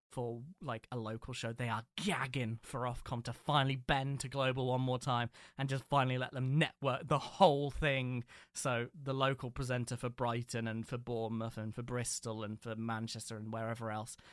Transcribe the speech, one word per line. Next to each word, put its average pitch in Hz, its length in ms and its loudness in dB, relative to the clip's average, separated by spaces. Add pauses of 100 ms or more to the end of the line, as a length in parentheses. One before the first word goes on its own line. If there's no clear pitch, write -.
(120)
for, 120 300 -4 (180)
like, 123 320 -8
a 127 60 -4
local 113 380 -6
show. 117 180 -4
They 120 160 -2
are 113 140 0 (200)
gagging 127 600 0
for 127 180 -6
Ofcom 123 440 -4
to 120 80 -4
finally 135 420 2
bend 135 460 0
to 135 60 -6
Global 131 380 2
one 127 160 4
more 127 160 2
time 120 320 2 (260)
and 135 140 -2
just 135 180 -2
finally 131 300 4
let 127 160 -2
them 131 240 2
network 135 500 2
the 143 120 4
whole 143 500 6
thing. 127 540 2 (320)
So 120 320 0 (120)
the 135 140 -2
local 135 380 2
presenter 123 460 -2
for 123 120 -2
Brighton 120 580 -2
and 110 200 -4
for 127 100 -4
Bournemouth 113 640 -2
and 107 160 -4
for 123 80 -6
Bristol 120 600 -4
and 107 160 -6
for 113 160 -6
Manchester 113 640 -4
and 110 160 -6
wherever 113 380 -2
else, 107 260 -6 (160)